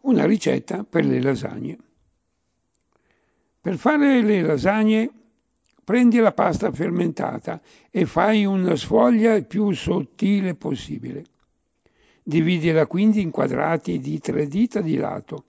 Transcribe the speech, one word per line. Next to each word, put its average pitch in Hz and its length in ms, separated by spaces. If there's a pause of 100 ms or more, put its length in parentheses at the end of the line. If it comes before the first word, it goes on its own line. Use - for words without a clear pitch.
Una 233 240
ricetta 175 580
per 160 200
le 131 160
lasagne. 135 580 (1800)
Per 180 160
fare 277 460
le 208 200
lasagne 214 680 (800)
prendi 240 300
la 220 160
pasta - 360
fermentata 165 920 (280)
e 185 160
fai 208 380
una 185 320
sfoglia 226 600
il 180 100
più 208 260
sottile 185 840
possibile. 143 720 (960)
Dividila 160 680
quindi 208 340
in 165 100
quadrati 151 680
di 143 220
tre 143 280
dita 208 340
di 156 160
lato. - 520